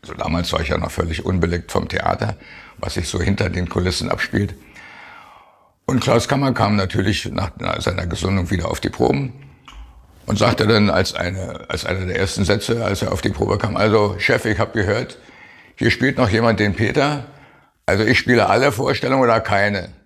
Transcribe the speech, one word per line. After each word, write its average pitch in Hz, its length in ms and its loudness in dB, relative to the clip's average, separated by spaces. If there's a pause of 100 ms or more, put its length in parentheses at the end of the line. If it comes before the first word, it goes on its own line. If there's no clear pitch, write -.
Also - 120 -14
damals 85 400 -2
war - 80 0
ich 76 80 -4
ja 87 80 2
noch - 140 -2
völlig 85 340 -4
unbeleckt 85 460 0
vom - 160 0
Theater, - 480 -2 (420)
was - 180 -6
sich 92 120 -4
so 92 140 -4
hinter 98 280 0
den 90 200 -4
Kulissen 90 400 -2
abspielt. - 440 -2 (1300)
Und 131 140 0
Klaus 117 280 2
Kammer 135 240 2
kam 107 240 2
natürlich 98 560 0
nach, - 260 -4
nach - 240 -4
seiner - 260 -2
Gesundung 92 420 -2
wieder 87 200 -2
auf - 100 -4
die - 100 -4
Proben 135 440 0 (920)
und 104 140 -2
sagte 104 260 2
dann 107 240 6
als 90 240 2
eine, 90 560 -6
als - 160 -6
einer 92 220 -4
der 90 100 -4
ersten 98 260 0
Sätze, 107 400 0
als 98 200 0
er 95 80 -2
auf 90 100 -2
die - 80 0
Probe 101 300 0
kam: - 180 -4
"Also, 104 400 4
Chef, 110 280 0
ich 107 120 0
hab 113 160 -2
gehört, 104 460 -2 (560)
hier - 160 2
spielt 131 260 0
noch - 120 4
jemand 110 300 2
den 104 140 2
Peter. 139 520 0 (600)
Also 98 180 2
ich 113 140 4
spiele 117 320 4
alle 123 220 4
Vorstellungen 131 520 0
oder 113 180 4
keine 101 480 0 (160)